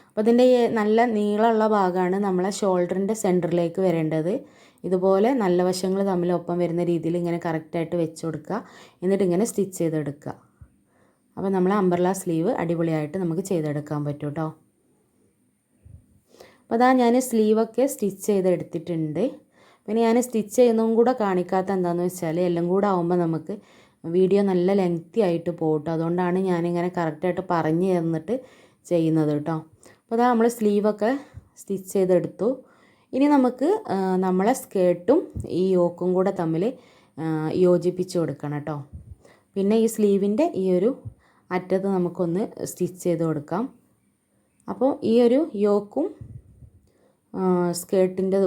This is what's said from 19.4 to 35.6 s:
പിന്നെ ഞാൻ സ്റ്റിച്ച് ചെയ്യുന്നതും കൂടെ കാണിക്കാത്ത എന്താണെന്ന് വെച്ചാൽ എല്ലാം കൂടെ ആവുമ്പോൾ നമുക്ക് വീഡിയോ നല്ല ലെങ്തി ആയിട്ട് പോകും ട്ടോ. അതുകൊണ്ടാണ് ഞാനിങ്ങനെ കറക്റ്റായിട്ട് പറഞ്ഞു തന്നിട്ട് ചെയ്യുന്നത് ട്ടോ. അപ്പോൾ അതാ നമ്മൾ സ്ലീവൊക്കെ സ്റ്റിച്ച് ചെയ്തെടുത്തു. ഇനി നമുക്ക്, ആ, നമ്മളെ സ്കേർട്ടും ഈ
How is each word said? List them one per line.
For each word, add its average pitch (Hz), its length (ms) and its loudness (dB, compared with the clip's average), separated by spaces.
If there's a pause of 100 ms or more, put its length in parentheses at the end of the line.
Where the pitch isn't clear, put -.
പിന്നെ 220 140 0
ഞാൻ 226 240 4
സ്റ്റിച്ച് 220 320 -4
ചെയ്യുന്നതും 226 380 4
കൂടെ 233 260 4
കാണിക്കാത്ത 185 500 0
എന്താണെന്ന് 175 360 0
വെച്ചാൽ 170 300 -4 (120)
എല്ലാം 170 180 -2
കൂടെ 196 220 2
ആവുമ്പോൾ 175 340 0
നമുക്ക് 165 320 -4 (480)
വീഡിയോ 185 400 2
നല്ല 185 300 2
ലെങ്തി 180 520 -2
ആയിട്ട് 170 320 -2
പോകും 156 240 0
ട്ടോ. 151 140 -8
അതുകൊണ്ടാണ് 175 520 -2
ഞാനിങ്ങനെ 175 480 0
കറക്റ്റായിട്ട് 175 540 -2
പറഞ്ഞു 165 420 0
തന്നിട്ട് 165 440 -2 (500)
ചെയ്യുന്നത് 160 520 0
ട്ടോ. 160 180 -4 (420)
അപ്പോൾ - 200 -8
അതാ 240 100 4
നമ്മൾ 233 280 4
സ്ലീവൊക്കെ 208 560 0 (440)
സ്റ്റിച്ച് 196 380 -10
ചെയ്തെടുത്തു. 185 560 2 (640)
ഇനി 262 200 2
നമുക്ക്, 254 340 2 (260)
ആ, - 20 0 (300)
നമ്മളെ 190 360 2
സ്കേർട്ടും 180 580 2 (400)
ഈ 185 40 0 (140)